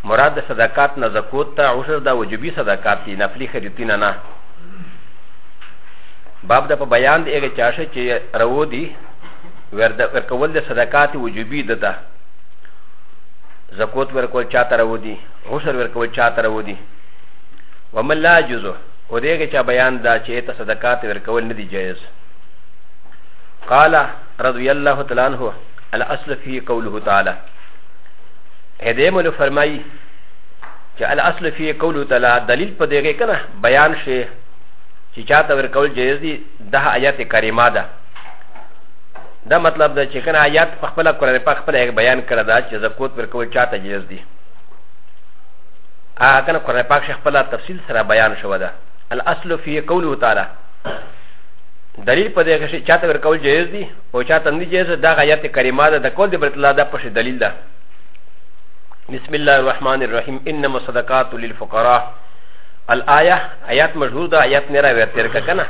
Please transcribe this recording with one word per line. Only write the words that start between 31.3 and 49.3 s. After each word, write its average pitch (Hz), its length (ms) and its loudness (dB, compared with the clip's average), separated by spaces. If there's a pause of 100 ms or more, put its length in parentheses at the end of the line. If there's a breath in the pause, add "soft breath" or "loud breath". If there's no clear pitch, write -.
فيه 151 260 -2
قوله 151 260 0
تعالى، 123 440 4
دلیل 160 300 0
په 165 80 2
دې 143 180 2
کې 151 140 0
کنه 220 180 2 (240)
بیان 139 340 6 (100)
شي 127 200 -2 (880)
چې 120 140 -6
چا 147 140 8
ته 147 140 2
ورکول 135 380 2
جایز 127 260 2
دي، 156 200 -4 (200)
دا 107 180 2
آیات 139 440 2
کریمه 110 460 4
ده. 107 160 2 (1600)
دا 147 120 4
مطلب 156 360 2
ده 139 120 2
چې 135 180 -4
کنه 160 140 2
آیات 151 420 4
په 147 60 -2
خپله 160 240 2
قرآن 139 280 2
پاک 143 200 2
خپله 123 320 2
بیان 123 380 4
کړه 117 140 2
ده 110 180 4
چې 123 140 -4
زکوت 113 440 -2
ورکول 117 320 -4
چا 123 140 4
ته 117 120 -2
جایز 98 280 -4
دي. 98 160 -4 (2000)
هغه 135 200 8
کنه 160 180 2
قرآن 123 240 0
پاک 143 220 2
شي 147 80 -4
خپله 139 300 2
تفصیل 175 360 -2 (100)
سره 113 140 2
بیان 107 400 4
شوی 98 160 0
ده. 92 120 -2 (420)
الاصل 165 460 -2